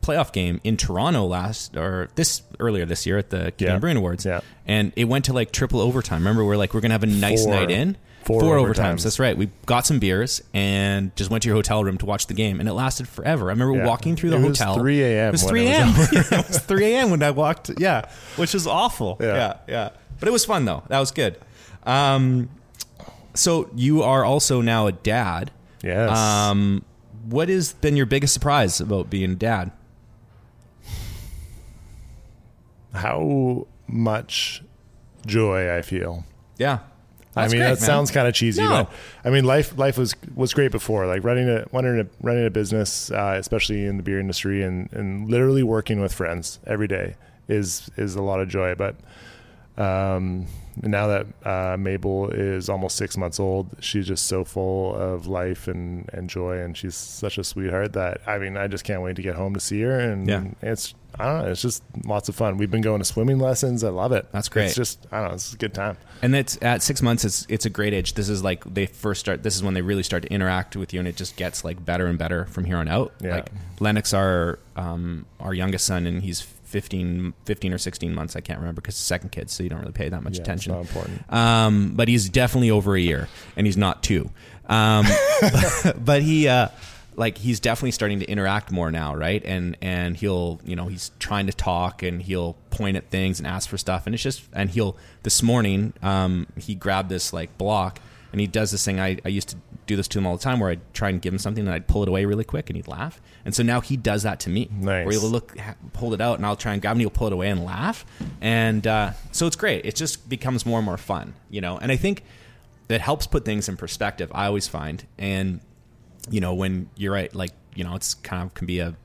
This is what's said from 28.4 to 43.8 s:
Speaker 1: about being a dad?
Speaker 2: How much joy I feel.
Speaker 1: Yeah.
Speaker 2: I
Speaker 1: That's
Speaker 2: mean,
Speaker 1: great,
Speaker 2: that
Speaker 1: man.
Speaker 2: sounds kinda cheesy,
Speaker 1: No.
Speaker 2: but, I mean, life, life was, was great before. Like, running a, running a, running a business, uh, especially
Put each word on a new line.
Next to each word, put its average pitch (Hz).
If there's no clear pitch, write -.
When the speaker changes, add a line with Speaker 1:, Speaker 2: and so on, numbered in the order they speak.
Speaker 1:
about 95
being 95
a -
dad? 95
Speaker 2:
How 127
much -
joy 95
I 85
feel. 85
Speaker 1:
Yeah. 127
Speaker 2:
I 113
Speaker 1:
That's 110
Speaker 2:
mean, 120
Speaker 1:
great, 123
Speaker 2:
that 127
Speaker 1:
man. -
Speaker 2:
sounds 143
kinda 123
cheesy, 117
Speaker 1:
No. 440
Speaker 2:
but, -
I 123
mean, 135
life, 139
life 135
was, 127
was 127
great 135
before. 104
Like, 92
running 123
a, 113
running 127
a, 104
running 120
a 110
business, 104
uh, 101
especially 101